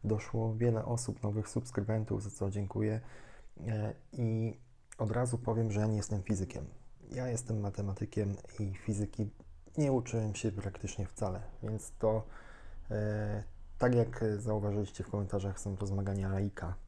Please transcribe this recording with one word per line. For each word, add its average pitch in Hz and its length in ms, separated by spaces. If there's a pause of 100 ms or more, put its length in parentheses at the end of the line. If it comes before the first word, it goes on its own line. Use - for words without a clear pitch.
Doszło 110 500
wiele 113 300
osób, 117 380
nowych 104 260
subskrybentów, 107 720
za 104 80
co 98 200
dziękuję. 107 500 (680)
E, 107 260 (180)
i 113 460 (400)
od 107 120
razu 120 280
powiem, 113 320
że 101 100
ja 107 60
nie 110 100
jestem 101 260
fizykiem. 95 440 (440)
Ja 127 180
jestem 110 320
matematykiem 101 720 (260)
i 98 140
fizyki 104 560 (480)
nie 143 140
uczyłem 113 420
się 110 180
praktycznie 95 540
wcale, 98 340 (220)
więc 110 360
to, 110 280 (640)
e, 107 540 (340)
tak 123 160
jak 117 300 (140)
zauważyliście 104 680
w - 60
komentarzach, 101 500
są 98 160
to 101 100
zmagania 98 420
laika 98 460 (120)